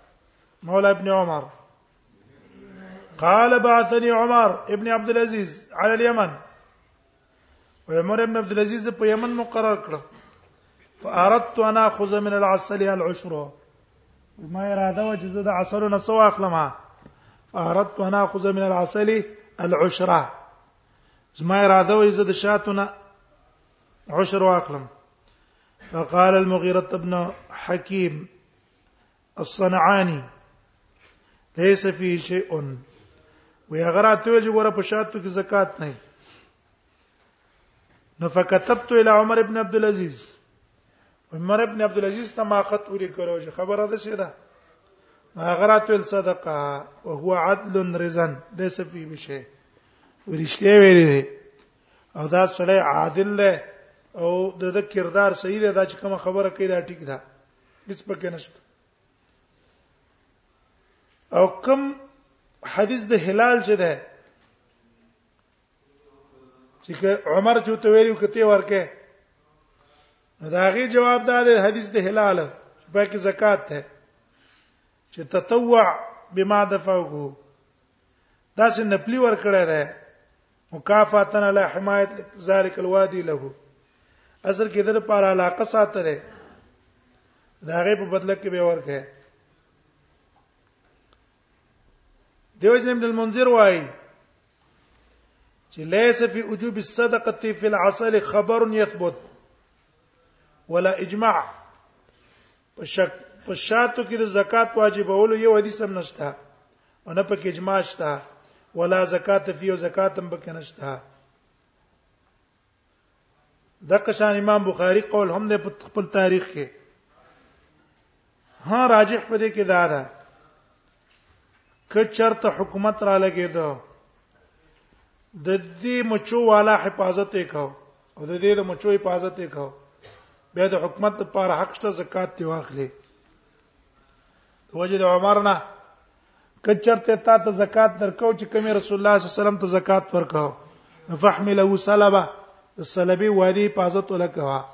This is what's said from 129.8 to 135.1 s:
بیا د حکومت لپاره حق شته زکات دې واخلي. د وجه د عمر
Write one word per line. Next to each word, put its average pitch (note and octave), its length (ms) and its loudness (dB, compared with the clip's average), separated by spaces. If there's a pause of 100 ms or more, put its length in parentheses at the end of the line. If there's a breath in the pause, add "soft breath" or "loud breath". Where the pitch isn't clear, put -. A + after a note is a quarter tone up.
بیا F3+ 120 2
د F#3+ 80 0
حکومت G3+ 460 -2
لپاره F#3 420 -2
حق F#3+ 120 -8
شته G#3+ 160 -6
زکات F#3 480 -8
دې F#3 40 -8
واخلي. D3 460 -8 (1800)
د - 60 -18
وجه F#3 240 -2
د F#3+ 40 -2
عمر F#3+ 400 4